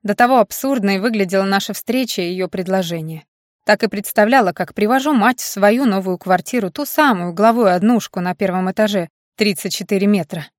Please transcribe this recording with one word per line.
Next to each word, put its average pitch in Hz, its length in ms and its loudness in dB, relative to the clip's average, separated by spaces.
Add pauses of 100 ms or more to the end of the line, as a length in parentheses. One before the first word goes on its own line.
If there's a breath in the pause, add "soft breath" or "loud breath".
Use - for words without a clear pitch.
До 202 140 -2
того 247 240 4
абсурдной 202 600 0
выглядела 196 440 0
наша 196 300 -2
встреча 233 500 -4
и 175 80 -4
ее 185 160 -4
предложение. 170 760 -4 (400)
Так 214 180 2
и 226 40 -2
представляла, 208 680 2
как - 200 -8
привожу 262 400 0
мать 240 260 2
в - 60 -10
свою 214 400 2
новую 190 320 0
квартиру, 185 540 -2
ту 294 140 -6
самую 208 460 0
угловую 214 420 2
однушку 202 460 0
на 180 140 -4
первом 185 380 -2
этаже, 202 380 -2 (280)
тридцать 202 360 -2
четыре 196 340 -2
метра. 180 400 -2 (120)